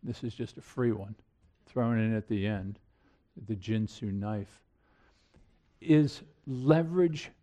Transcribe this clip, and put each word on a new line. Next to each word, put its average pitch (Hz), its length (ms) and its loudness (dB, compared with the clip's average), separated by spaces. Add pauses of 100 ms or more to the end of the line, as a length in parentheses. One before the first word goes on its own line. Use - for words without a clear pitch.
this 117 220 -10
is 117 100 -6
just - 220 -10
a - 60 -18
free 120 300 0
one, 104 220 -6 (520)
thrown 117 320 0
in 110 160 2
at 107 140 -2
the 101 180 0
end, 101 320 -4 (680)
the 107 100 -4
Jinsu 107 540 -4
knife, 101 520 -6 (1200)
is 151 400 4 (240)
leverage 160 840 2 (120)